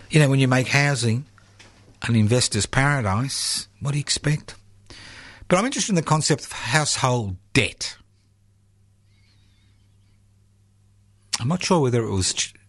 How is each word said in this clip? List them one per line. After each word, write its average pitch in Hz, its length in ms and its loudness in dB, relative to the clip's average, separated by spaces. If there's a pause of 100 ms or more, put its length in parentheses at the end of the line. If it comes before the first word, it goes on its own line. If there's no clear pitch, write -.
You 156 100 4
know, 143 100 6
when 135 100 4
you 135 80 4
make 127 220 2
housing 135 560 0 (760)
an 117 120 0
investor's 110 500 2
paradise, 131 1000 -2 (140)
what 139 100 -4
do 143 60 -2
you 139 40 -4
expect? - 540 -4 (920)
But 180 100 4
I'm 220 60 2
interested 262 260 -2
in 185 40 2
the 160 80 2
concept 156 420 0
of - 80 -14
household 123 840 0 (180)
debt. - 440 -2 (3500)
I'm 117 60 -4
not 175 160 -4
sure 180 160 2
whether 123 240 2
it 104 80 -6
was 95 220 -2
Ch-, - 200 -8 (160)